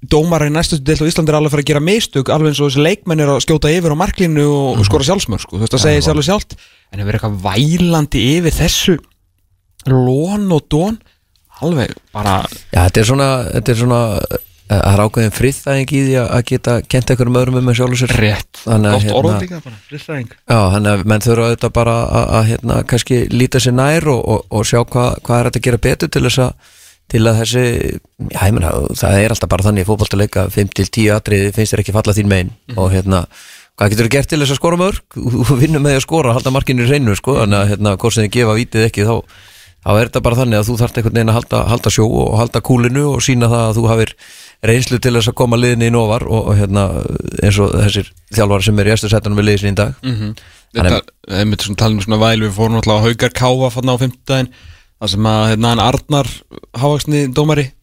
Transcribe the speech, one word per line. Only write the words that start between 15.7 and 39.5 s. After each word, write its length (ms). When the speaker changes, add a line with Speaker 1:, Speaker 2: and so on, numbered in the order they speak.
Speaker 3:
í 140
því 100
að, 160
að 140
geta 360
kennt 300
einhverjum 280
öðrum 200
um 80
að 120
sjálfu 200
sér. 160
Speaker 1:
Rétt. 400
Speaker 3:
Þannig 360
að, 120
Speaker 1:
Gott 140
orð 120
Speaker 3:
hérna, 120
Speaker 1:
líka, 220
bara, 200
friðþæging. 460
Speaker 3:
Já, 120
þannig 220
að 120
menn 220
þurfa 220
auðvitað 240
bara 220
að, 220
að, 180
hérna, 360
kannski 440
líta 320
sér 160
nær 320
og, 160
og, 260
og 140
sjá 220
hvað, 360
hvað 180
er 100
hægt 100
að 80
gera 100
betur 320
til 140
þess 160
að, 140
til 160
að 160
þessi, 220
já, 160
ég 80
meina, 180
það 240
er 160
alltaf 160
bara 160
þannig 160
í 80
fótboltaleik 480
að 160
fimm 160
til 160
tíu 300
atriði 400
finnst 180
þér 80
ekki 140
falla 180
þín 160
megin 220
Speaker 1:
Mhm. 100
Speaker 3:
og, 160
hérna, 300
hvað 100
geturðu 240
gert 160
til 100
þess 140
að 80
skora 160
mörk? 240
Þú, 320
þú 80
vinnur 240
með 140
því 20
að 80
skora, 320
halda 160
markinu 320
í 20
hreinu, 300
sko, 240
þannig 160
að, 160
hérna, 240
hvort 160
sem 160
þið 80
gefa 160
vítið 320
ekki, 240
þá, 60